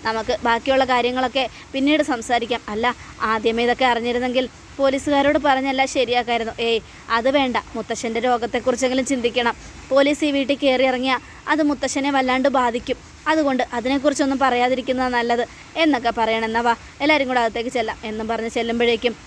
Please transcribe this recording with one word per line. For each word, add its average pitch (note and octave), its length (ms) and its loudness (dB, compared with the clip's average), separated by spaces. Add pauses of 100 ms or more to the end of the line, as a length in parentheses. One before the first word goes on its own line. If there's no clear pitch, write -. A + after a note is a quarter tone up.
നമുക്ക് A3 400 -2
ബാക്കിയുള്ള B3 420 2
കാര്യങ്ങളൊക്കെ B3+ 640 0 (240)
പിന്നീട് C#4+ 300 2
സംസാരിക്കാം. A#3 640 -2
അല്ല, A#3 280 -2 (260)
ആദ്യമേ A3+ 420 0
ഇതൊക്കെ A#3+ 220 2
അറിഞ്ഞിരുന്നെങ്കിൽ B3 640 0 (280)
പോലീസുകാരോട് C#4 640 2
പറഞ്ഞല്ല C4+ 460 2
ശരിയാക്കായിരുന്നു. A#3 760 0
ഏയ്, A#3 200 0 (300)
അത് A#3 220 2
വേണ്ട. C4 260 2 (180)
മുത്തശ്ശൻ്റെ A3+ 440 -4
രോഗത്തെക്കുറിച്ചെങ്കിലും B3 840 0
ചിന്തിക്കണം. A#3+ 480 0 (360)
പോലീസ് C#4 360 4
ഈ D4 60 2
വീട്ടിൽ C#4 320 0
കയറി C4 200 4
ഇറങ്ങിയാ B3+ 360 0 (280)
അത് D#4 160 2
മുത്തശ്ശനെ C#4 480 0
വല്ലാണ്ട് C4 380 2
ബാധിക്കും. B3 680 -2 (120)
അതുകൊണ്ട് C#4 460 2
അതിനെക്കുറിച്ചൊന്നും C4+ 680 0
പറയാതിരിക്കുന്നതാ B3+ 680 0
നല്ലത് A#3+ 400 0 (280)
എന്നൊക്കെ C#4 420 2
പറയണം. A3+ 280 0
"എന്നാ A3+ 160 -2
വാ, A#3 140 2 (260)
എല്ലാവരും C#4+ 260 2
കൂടെ B3+ 120 2
അകത്തേക്ക് A#3 300 -2
ചെല്ലാം" A3 340 -4
എന്നും A3 240 -6
പറഞ്ഞ് A3+ 220 -4
ചെല്ലുമ്പോഴേക്കും A#3 680 0 (120)